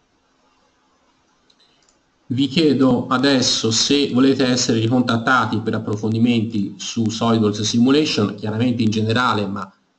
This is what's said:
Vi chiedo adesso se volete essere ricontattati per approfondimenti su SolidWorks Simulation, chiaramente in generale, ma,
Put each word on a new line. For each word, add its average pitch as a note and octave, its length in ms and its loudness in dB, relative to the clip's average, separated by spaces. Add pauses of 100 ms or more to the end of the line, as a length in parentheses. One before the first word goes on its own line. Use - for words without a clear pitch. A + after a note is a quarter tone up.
(2250)
Vi C3+ 200 0
chiedo C3 580 2
adesso B2+ 640 0
se C#3 420 0
volete C3 320 2
essere B2 360 0
ricontattati A#2 800 0
per G#2+ 140 -4
approfondimenti A2 1000 -2
su A2+ 320 -4
SolidWorks A2+ 540 0
Simulation, B2 720 2
chiaramente A2+ 480 -2
in G#2+ 80 0
generale, A2 560 0
ma, G2 260 -10 (260)